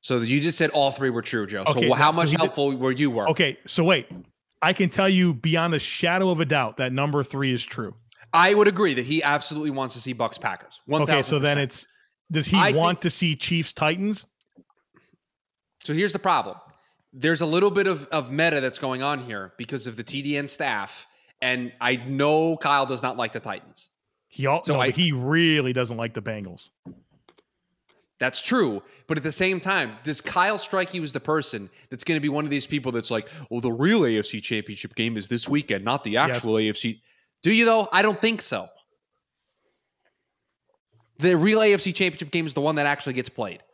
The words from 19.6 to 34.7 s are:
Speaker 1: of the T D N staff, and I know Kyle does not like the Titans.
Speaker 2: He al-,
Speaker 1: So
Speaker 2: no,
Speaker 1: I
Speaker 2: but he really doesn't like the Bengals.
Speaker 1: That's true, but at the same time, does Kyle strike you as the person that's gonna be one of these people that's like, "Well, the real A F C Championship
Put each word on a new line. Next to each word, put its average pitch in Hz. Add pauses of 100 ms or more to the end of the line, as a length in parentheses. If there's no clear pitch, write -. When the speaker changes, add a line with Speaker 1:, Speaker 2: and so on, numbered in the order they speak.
Speaker 1:
of 113
the 117
T 139
D 143
N 143
staff, 110 (340)
and 127
I 123
know 147
Kyle 139
does 127
not 127
like 117
the 113
Titans. - (400)
Speaker 2:
He -
al-, 147
Speaker 1:
So 151
Speaker 2:
no, 135
Speaker 1:
I 127
Speaker 2:
but 127
he 170
really 143
doesn't 120
like 113
the 110
Bengals. 101 (1500)
Speaker 1:
That's 127
true, 147 (280)
but 156
at 139
the 156
same 185
time, 180 (120)
does 151
Kyle 196
strike 185
you 180
as 147
the 135
person 135 (220)
that's 123
gonna 160
be 147
one 147
of 147
these 139
people 131
that's 117
like, 110 (220)
"Well, 120
the 120
real 165
A 113
F 104
C 110
Championship -